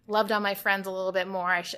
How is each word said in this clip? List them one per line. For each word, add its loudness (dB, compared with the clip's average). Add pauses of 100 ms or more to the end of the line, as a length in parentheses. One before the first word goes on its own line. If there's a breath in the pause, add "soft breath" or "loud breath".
loved 2
on 2
my 0
friends 0
a -6
little -4
bit 0
more. -2
I 2
sh-, -10